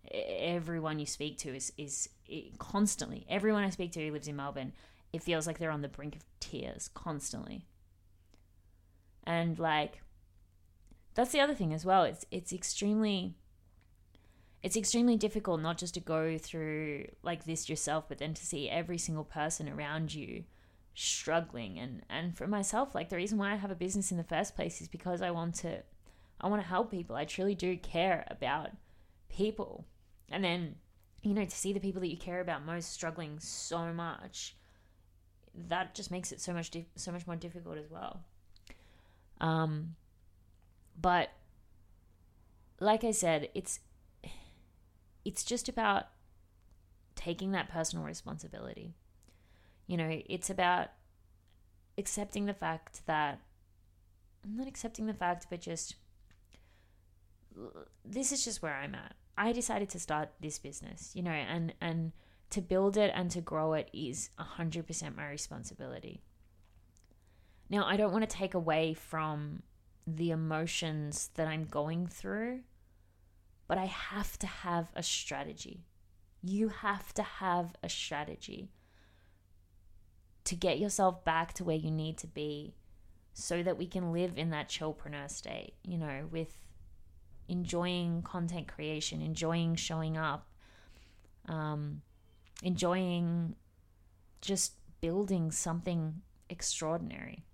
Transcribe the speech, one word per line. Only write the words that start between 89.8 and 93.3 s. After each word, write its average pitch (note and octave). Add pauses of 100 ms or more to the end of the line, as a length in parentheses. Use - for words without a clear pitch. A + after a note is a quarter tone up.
up, D#3 (960)
um, D3+ (640)
enjoying F3 (840)